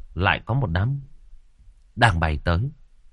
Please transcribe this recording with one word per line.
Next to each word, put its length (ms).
lại 320
có 80
một 140
đám 340
đang 200
bay 240
tới. 160